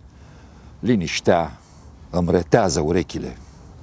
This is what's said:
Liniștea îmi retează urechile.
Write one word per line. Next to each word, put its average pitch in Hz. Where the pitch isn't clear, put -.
Liniștea 87
îmi 87
retează 90
urechile. 82